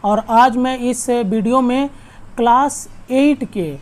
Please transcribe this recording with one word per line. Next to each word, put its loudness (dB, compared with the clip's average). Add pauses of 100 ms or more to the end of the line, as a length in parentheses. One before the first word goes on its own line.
और 0
आज 4
मैं -2
इस -4
वीडियो 0
में 0 (460)
क्लास 0 (220)
एट 0
के -6